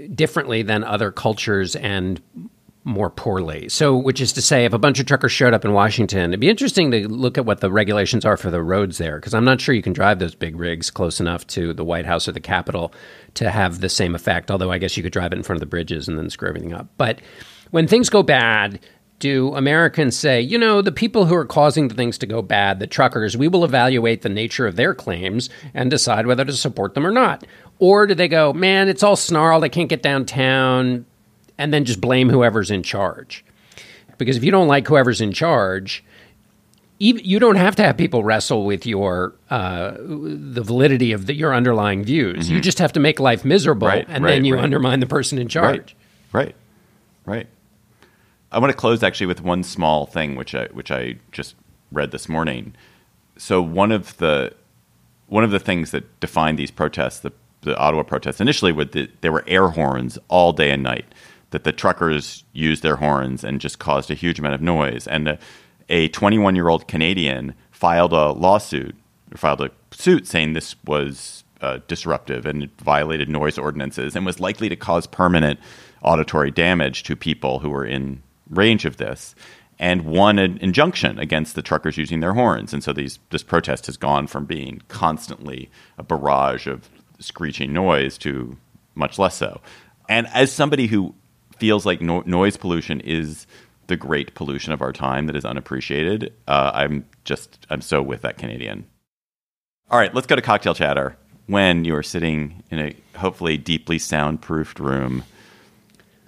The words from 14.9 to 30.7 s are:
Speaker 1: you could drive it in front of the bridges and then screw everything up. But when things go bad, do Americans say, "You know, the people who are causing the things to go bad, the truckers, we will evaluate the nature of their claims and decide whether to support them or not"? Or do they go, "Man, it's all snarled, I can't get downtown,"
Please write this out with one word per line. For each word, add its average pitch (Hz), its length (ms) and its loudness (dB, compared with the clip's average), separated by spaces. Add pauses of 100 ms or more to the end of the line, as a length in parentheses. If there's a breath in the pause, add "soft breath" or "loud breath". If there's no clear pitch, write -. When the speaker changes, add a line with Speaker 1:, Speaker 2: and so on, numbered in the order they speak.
Speaker 1:
you 90 60 -6
could 90 100 -6
drive 87 200 -4
it 90 40 -4
in 95 60 -8
front 92 140 -4
of 78 40 -6
the 76 60 -6
bridges 80 400 -6
and 80 100 -6
then 82 140 -6
screw - 180 -8
everything 85 240 -8
up. 85 140 -12 (100)
But 117 220 -2 (540 loud breath)
when 160 160 2
things 233 200 4
go 202 140 6
bad, 110 560 2 (400 soft breath)
do 139 380 0
Americans 147 600 2
say, 131 240 4
"You 147 160 0
know, 220 240 4
the 202 120 0
people 226 340 2
who 165 80 4
are 165 100 2
causing 147 440 4
the 110 80 -6
things 120 220 -2
to 113 80 -8
go 113 140 -4
bad, 98 380 2
the 98 80 -4
truckers, 117 500 0
we 139 120 2
will 175 160 4
evaluate 120 580 2
the 113 60 -2
nature 110 400 -2
of 87 80 -6
their 151 180 2
claims 98 560 -6 (240 loud breath)
and 127 160 -2
decide 117 380 0
whether 123 160 2
to 139 80 -4
support 120 420 -4
them 143 100 0
or 185 60 0
not"? 226 340 0 (360 loud breath)
Or 202 260 8
do 196 80 2
they 170 140 2
go, 156 240 4
"Man, 190 360 4
it's 190 140 0
all 202 140 6
snarled, 160 480 4
I 147 40 0
can't 170 200 -2
get 156 160 -2
downtown," 131 1000 2 (540)